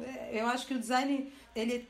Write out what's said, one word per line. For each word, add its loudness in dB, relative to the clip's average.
é, -4
eu 2
acho 0
que -2
o 2
design 2
ele 2